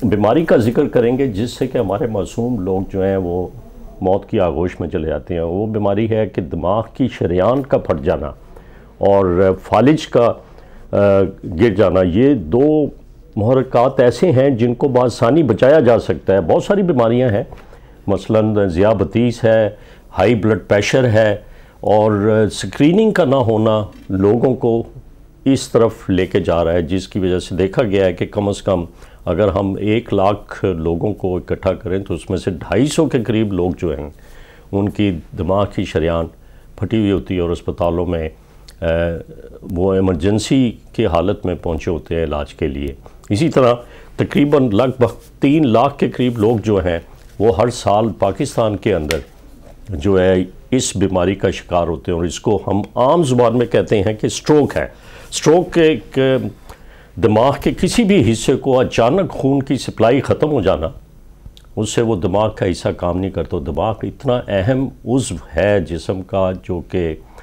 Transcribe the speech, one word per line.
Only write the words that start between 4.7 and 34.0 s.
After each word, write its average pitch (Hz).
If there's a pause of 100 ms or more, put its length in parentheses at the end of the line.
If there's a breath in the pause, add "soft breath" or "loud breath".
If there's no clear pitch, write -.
में 85
चले 78
जाते 76
हैं। 85
वो 87
बीमारी 104
है 110
कि -
दिमाग 87 (120)
की 127
शरेआन 98
का 135
फट 82
जाना 76 (640 loud breath)
और 95 (100)
फालिज 131
का, 120
अ, - (1040 loud breath)
गिर 95
जाना। 92
ये 113
दो 131 (480)
महरक़ात 131
ऐसे 123
हैं 135
जिनको 120
बआसानी 123
बचाया 131
जा 117
सकता 90
है। 95
बहुत 117
सारी 202
बीमारियां 123
हैं, 107 (600 loud breath)
मसलन 104
ज़ियाबतीस 107
है, 110 (320 loud breath)
हाई 101
ब्लड 107
प्रेशर 107
है 107 (380 soft breath)
और 107 (220)
स्क्रीनिंग 170
का 175
ना 135
होना 110 (180)
लोगों 113
को 117 (600)
इस 135
तरफ 113
लेके 92
जा 85
रहा 82
है, 87
जिसकी 92
वजह 90
से 87
देखा 95
गया 98
है 90
कि 98
कम 101
से -
कम 87 (380 loud breath)
अगर 92
हम 95
एक 107
लाख 98
लोगों 85
को 92
इकट्ठा 92
करें 90
तो 95
उसमें 87
से 101
ढाई 92
सौ 151
के 139
करीब 110
लोग 87
जो 82
हैं 71 (580 soft breath)